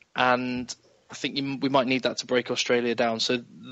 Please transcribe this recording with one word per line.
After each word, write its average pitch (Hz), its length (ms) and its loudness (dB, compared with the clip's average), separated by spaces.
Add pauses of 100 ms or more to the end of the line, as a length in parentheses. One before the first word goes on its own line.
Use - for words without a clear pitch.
(160)
And 127 580 0 (360)
I - 40 -16
think 135 220 -4
you, 139 240 -2
we 139 80 2
might 135 180 4
need 131 180 2
that 113 140 -2
to - 80 -8
break 123 240 0
Australia 120 440 2
down. 113 260 0
So 123 220 0 (300)